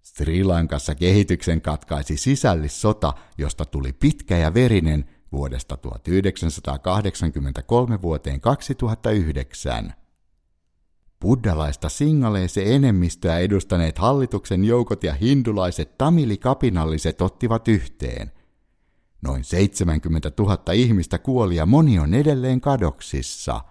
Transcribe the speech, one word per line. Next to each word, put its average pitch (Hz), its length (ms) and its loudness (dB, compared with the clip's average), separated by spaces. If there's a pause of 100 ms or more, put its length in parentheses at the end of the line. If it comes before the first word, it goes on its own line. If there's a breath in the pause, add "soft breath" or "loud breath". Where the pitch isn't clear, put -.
Sri 82 420 -2
Lankassa 82 520 0
kehityksen 87 640 2
katkaisi 76 560 -6
sisällissota, 101 960 0 (240 loud breath)
josta 71 280 -6
tuli 65 280 -6
pitkä - 440 0
ja 80 160 2
verinen 90 520 2 (260 soft breath)
vuodesta 67 460 -8
tuhat 57 300 -12
yhdeksänsataakahdeksankymmentäkolme 92 1900 -2
vuoteen 73 400 -4
kaksituhatta 113 720 -2
yhdeksän. 67 800 -4 (1300)
Buddhalaista 82 680 0
singaleese-enemmistöä 104 1500 2
edustaneet 90 580 0
hallituksen 104 680 0
joukot 117 380 0
ja 78 100 -2
hindulaiset 104 840 0
tamilikapinalliset 110 1200 0
ottivat 113 460 -2
yhteen. - 640 -2 (880)
Noin 65 220 -4
seitsemänkymmentätuhatta 85 1300 0
ihmistä 104 480 2
kuoli 117 360 0
ja 78 100 0
moni 127 340 6
on 76 140 2
edelleen 131 480 2
kadoksissa. 73 1080 -4